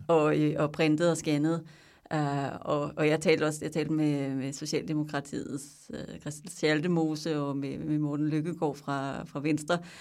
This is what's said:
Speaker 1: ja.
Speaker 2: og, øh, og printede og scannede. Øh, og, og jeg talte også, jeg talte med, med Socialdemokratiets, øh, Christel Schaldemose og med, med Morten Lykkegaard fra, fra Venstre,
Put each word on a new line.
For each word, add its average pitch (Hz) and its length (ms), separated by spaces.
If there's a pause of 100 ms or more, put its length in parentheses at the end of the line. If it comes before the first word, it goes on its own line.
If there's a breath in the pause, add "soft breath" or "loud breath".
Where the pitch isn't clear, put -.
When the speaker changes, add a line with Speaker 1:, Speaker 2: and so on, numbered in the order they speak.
Speaker 1:
ja. 170 40
Speaker 2:
og, 151 260
øh, 151 200
og 151 120
printede 160 400
og 156 60
scannede. 156 460 (500 loud breath)
Øh, 156 60 (420)
og, 147 360
og 156 100
jeg 156 140
talte 160 220
også, 156 180
jeg 156 100
talte 156 220
med, 143 420
med 135 180
Socialdemokratiets, 151 1080 (300)
øh, - 280
Christel 151 300
Schaldemose 156 880
og 139 180
med, 139 200
med 151 220
Morten 147 300
Lykkegaard 156 460
fra, 139 480
fra - 160
Venstre, 151 380 (240 loud breath)